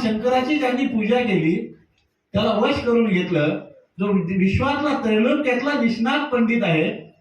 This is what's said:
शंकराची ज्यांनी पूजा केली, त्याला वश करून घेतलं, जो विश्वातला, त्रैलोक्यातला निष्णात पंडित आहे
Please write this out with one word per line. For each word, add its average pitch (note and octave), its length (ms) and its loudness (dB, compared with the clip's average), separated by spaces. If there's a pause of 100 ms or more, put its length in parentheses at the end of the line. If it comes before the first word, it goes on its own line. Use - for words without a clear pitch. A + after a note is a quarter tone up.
शंकराची B3 560 0
ज्यांनी B3+ 280 0
पूजा A3 340 0
केली, F#3+ 540 0 (580)
त्याला A3 200 2
वश B3 320 0
करून A#3 240 4
घेतलं, D#3+ 520 0 (380)
जो G3 80 -2 (320)
विश्वातला, C4+ 640 0
त्रैलोक्यातला B3 800 0
निष्णात C4 460 -2
पंडित A3+ 340 0
आहे E3 300 0 (280)